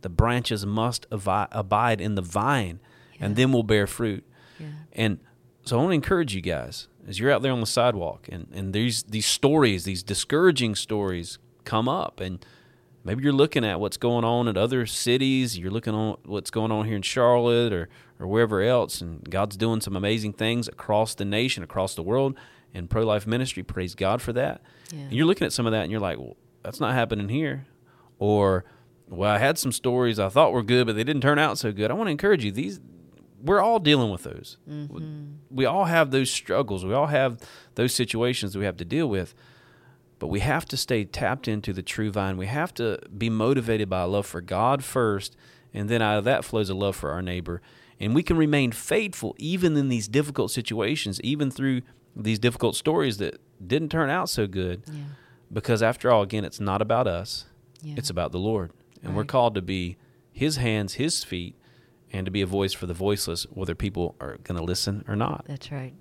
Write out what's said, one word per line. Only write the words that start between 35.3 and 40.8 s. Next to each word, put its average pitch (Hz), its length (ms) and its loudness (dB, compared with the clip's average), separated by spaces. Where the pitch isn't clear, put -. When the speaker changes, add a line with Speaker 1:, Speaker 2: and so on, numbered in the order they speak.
Speaker 1:
We 135 160 0
all 180 200 2
have 165 260 4
those 131 180 2
struggles. 95 540 -2
We 95 100 -2
all 147 140 2
have 131 320 2
those 123 180 2
situations 117 600 0
that 101 80 -6
we 101 40 0
have 92 140 -2
to 90 60 -8
deal 139 240 0
with. 95 260 -2
But 73 100 -6
we 101 120 0
have 135 260 0
to - 100 -8
stay 117 280 -2